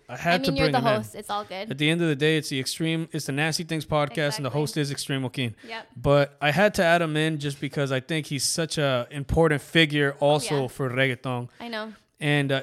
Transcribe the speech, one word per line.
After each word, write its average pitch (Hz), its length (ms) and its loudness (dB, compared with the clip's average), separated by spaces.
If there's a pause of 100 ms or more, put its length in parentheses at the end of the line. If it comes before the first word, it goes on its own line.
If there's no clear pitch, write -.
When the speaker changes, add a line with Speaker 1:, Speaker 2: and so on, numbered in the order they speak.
Speaker 1:
I - 100 -12
had 175 240 0
Speaker 2:
I - 20 -6
Speaker 1:
to 185 60 2
Speaker 2:
mean, 269 80 0
you're 269 80 4
Speaker 1:
bring 254 60 2
Speaker 2:
the 247 80 4
Speaker 1:
him 233 60 0 (100)
in. 214 60 0
Speaker 2:
host. 214 120 -12
It's - 160 -12
all 208 140 -4
good. 196 260 -10
Speaker 1:
At 135 80 -6
the 151 100 2
end 170 140 2
of 165 60 2
the 151 80 2
day, 151 200 2
it's 147 140 -2
the 135 100 -2
extreme, 160 520 -4
it's 156 140 -4
the 143 60 -4
Nasty 156 320 -2
Things 160 220 -6
podcast, 147 500 0
and - 80 -6
the 131 40 -2
Speaker 2:
Exactly. 139 120 -2
Speaker 1:
host 147 160 -2
is 143 140 0
Extreme 135 320 -4
Joaquin. 123 320 -4 (120)
Speaker 2:
Yep. 226 200 -12 (100)
Speaker 1:
But 139 460 2
I 147 80 2
had 202 240 4
to 190 100 2
add 170 160 6
him 156 160 -2
in 156 220 0
just 143 200 -6
because 139 320 -4
I 131 100 0
think 156 260 -4
he's 135 180 -4
such - 320 -2
a 131 340 0
important 151 520 2
figure 147 580 4
also 143 420 2
Speaker 2:
Yeah. 127 60 -4
Speaker 1:
for 131 220 -6
reggaeton. 123 580 -2 (100)
Speaker 2:
I 233 100 -12
know. 220 260 -10 (260)
Speaker 1:
And, 143 320 2
uh, 135 100 0